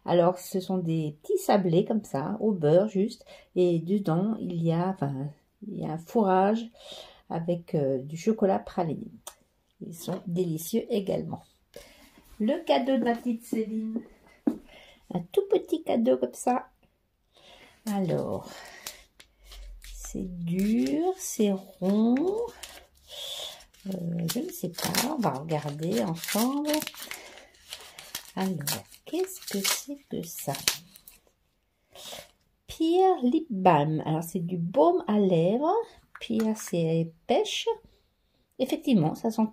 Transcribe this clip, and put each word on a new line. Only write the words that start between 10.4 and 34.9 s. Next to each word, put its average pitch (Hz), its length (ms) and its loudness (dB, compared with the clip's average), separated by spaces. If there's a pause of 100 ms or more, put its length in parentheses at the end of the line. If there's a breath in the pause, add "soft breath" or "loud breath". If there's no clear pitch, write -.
également. 180 540 -2 (960 loud breath)
Le 233 240 0
cadeau 262 340 4
de 233 60 2
ma 233 100 2
petite 233 300 -4
Céline. 220 580 -4 (1120 loud breath)
Un 175 60 -2 (120)
tout 403 160 4
petit 330 360 0
cadeau 254 340 2
comme 247 160 -4
ça. - 340 -2 (1200 loud breath)
Alors, 165 560 0 (1500 loud breath)
c'est 196 340 -10 (160)
dur, 247 720 0
c'est - 340 0
rond. 226 840 2 (1500 loud breath)
Euh, 190 60 -4 (380)
je 247 100 -4
ne 359 100 -6
sais - 180 -8
pas, 214 480 -2
on - 20 -2
va 196 120 2
regarder 151 720 -2
ensemble. 233 680 -2 (1700 loud breath)
Alors, 180 480 -4 (220)
qu'est-ce 370 340 -6 (100)
que 196 160 -2
c'est - 320 -4 (120)
que - 120 -6
ça ? 165 300 -8 (2250 loud breath)
Pear 349 560 4
Lip 285 260 2
Balm. 160 560 4
Alors, 160 200 0
c'est 170 200 -4
du 180 140 -4
baume 311 480 4